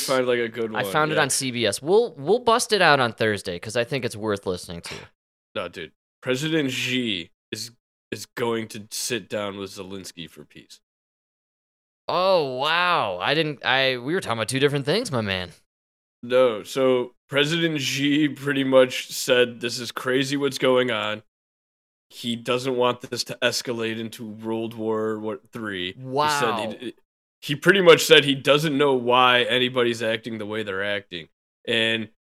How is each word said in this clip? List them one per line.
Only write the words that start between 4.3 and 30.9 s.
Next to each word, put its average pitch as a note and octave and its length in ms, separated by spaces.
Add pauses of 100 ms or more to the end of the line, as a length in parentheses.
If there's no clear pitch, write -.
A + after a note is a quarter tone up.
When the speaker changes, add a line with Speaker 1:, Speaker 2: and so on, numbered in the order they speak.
Speaker 2:
listening F2+ 360
to. - 140 (600)
Speaker 1:
No, F#2 140
dude. E2+ 240 (280)
President C#3 500
Xi B2 600 (220)
is, A2+ 180 (400)
is A#2 140
going A2+ 420
to G#2+ 240
sit A2 380
down G2+ 280
with G2 140
Zelensky F#2 580
for D2+ 140
peace. - 380 (1300)
Speaker 2:
Oh, E3 500
wow. D3+ 640
I A#2+ 120
didn't, D3+ 320
I, C3 320
we B2 160
were F#3+ 60
talking A#2 180
about A2 120
two C3 100
different C#3 260
things, G#3 260
my A#2+ 100
man. F#2 300 (680)
Speaker 1:
No, A#2+ 420
so B2+ 500 (160)
President D#3 500
Xi C#3 480
pretty C3+ 360
much C3 440
said, B2 540
"This A#2+ 180
is A#2+ 120
crazy C3+ 460
what's C#3 220
going B2+ 320
on." G#2+ 320 (880)
He A#2+ 240
doesn't B2 400
want B2 260
this B2 220
to - 180
escalate A#2 580
into A2+ 280
World A2+ 480
War, A2 420
what, G#2+ 340
three. F#2+ 420
He - 60
said C3 40
Speaker 2:
Wow. C3 760
Speaker 1:
he, A#2+ 140 (480)
he D3 140
pretty F#3 260
much E3 240
said D#3 200
he C#3 100
doesn't C#3 420
know C#3+ 160
why B2 500
anybody's A#2+ 600
acting A2+ 340
the G#2 80
way G#2+ 160
they're G2 220
acting. G2+ 460 (380)